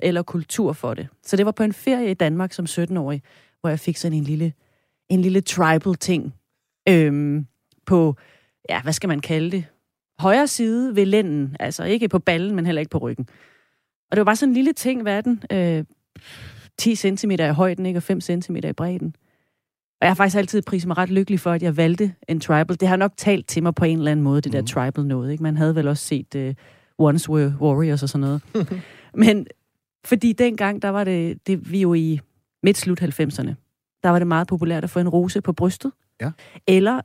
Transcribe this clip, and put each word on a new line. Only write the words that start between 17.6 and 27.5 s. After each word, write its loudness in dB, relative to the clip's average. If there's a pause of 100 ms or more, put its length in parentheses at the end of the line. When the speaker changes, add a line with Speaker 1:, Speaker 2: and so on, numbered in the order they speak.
Speaker 1:
ikke? -2
Og -4
fem -2
centimeter -4
i -6
bredden. -6 (840)
Og 2
jeg 8
har 2
faktisk 2
altid 0
priset -4
mig -2
ret 0
lykkelig 0
for, -2
at 0
jeg 0
valgte 2 (140)
en -2
tribal. 0
Det 2
har 4
nok 0
talt 0
til -2
mig 0
på 0
en 2
eller 0
anden 2
måde, 2
det -4
der 0
Speaker 2:
Mhm. -4
Speaker 1:
tribal -2
noget, -2
ikke? -6
Man 0
havde 2
vel 0
også -2
set, -6
øh, -4 (440)
Once 2
Were 2